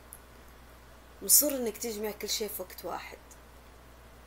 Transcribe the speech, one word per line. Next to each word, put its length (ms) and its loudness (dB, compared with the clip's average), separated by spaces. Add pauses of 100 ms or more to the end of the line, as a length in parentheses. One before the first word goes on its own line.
(1200)
مصر 260 10
إنك 300 2
تجمع 340 0
كل 180 -4
شيء 180 2
في 140 -4
وقت 240 -8
واحد، 320 -4 (1080)